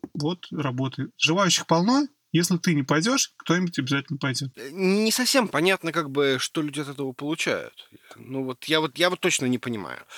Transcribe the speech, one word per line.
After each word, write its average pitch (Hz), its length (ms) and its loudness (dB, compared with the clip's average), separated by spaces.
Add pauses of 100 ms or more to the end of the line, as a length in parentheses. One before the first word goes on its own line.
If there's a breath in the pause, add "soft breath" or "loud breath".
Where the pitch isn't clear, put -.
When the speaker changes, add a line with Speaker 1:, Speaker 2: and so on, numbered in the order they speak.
(120)
Speaker 1:
Вот, 160 380 -4
работай. 131 560 -4 (100)
Желающих 175 520 2
полно. 233 400 4 (240)
Если 175 240 2
ты 170 180 2
не 147 80 2
пойдёшь, 175 540 2
кто-нибудь 175 420 0
обязательно 139 400 -2
пойдёт. 135 380 -4
Speaker 2:
Э, 120 160 -12
не 196 400 2
совсем 247 340 2
понятно, 165 460 0
как 151 180 -2
бы, 135 300 2
что - 220 -2
люди 147 180 -4
от 139 80 -6
этого 139 240 -6
получают. 127 760 -4 (280)
Ну, 127 260 -8
вот 127 220 -8
я 156 160 2
вот, 156 180 -4
я 175 100 4
вот 180 120 -2
точно 156 260 0
не 123 120 2
понимаю. 101 420 -6 (180 loud breath)